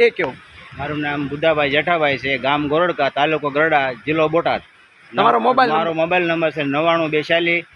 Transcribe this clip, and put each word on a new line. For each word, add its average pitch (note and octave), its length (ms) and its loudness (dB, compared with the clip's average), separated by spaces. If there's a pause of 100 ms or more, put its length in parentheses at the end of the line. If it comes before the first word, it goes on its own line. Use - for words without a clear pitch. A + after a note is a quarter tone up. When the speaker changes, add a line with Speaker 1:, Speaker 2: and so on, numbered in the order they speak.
Speaker 1:
એ A#3 100 6
કહો. D3+ 240 -6 (440)
Speaker 2:
મારું D3 220 -6
નામ D3 280 -4
બુદ્ધાભાઈ D3+ 420 0
જેઠાભાઈ D3+ 480 2
છે, C3+ 200 -4
ગામ C#3+ 300 0
ગોરડકા, D3+ 400 0
તાલુકો D3 420 0
ગરડા, C#3+ 420 2
જિલ્લો D3+ 360 -2
બોટાદ. D#3 320 0 (560)
Speaker 1:
તમારો A3+ 220 2
મોબાઈલ B3 320 2
Speaker 2:
મારો E3 200 0
Speaker 1:
નંબર? D#3+ 120 -2
Speaker 2:
મોબાઈલ F3 260 0
નંબર E3 220 0
છે D3+ 120 -8
નવ્વાણું D#3 480 0
બે D3+ 120 0
ચાલીસ E3+ 420 0 (120)